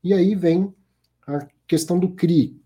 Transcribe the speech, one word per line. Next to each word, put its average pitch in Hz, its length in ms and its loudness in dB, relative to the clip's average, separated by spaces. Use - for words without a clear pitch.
E 180 100 0
aí 196 220 2
vem 175 360 0
a 143 220 -8
questão 165 320 -2
do 180 120 0
cri 165 560 0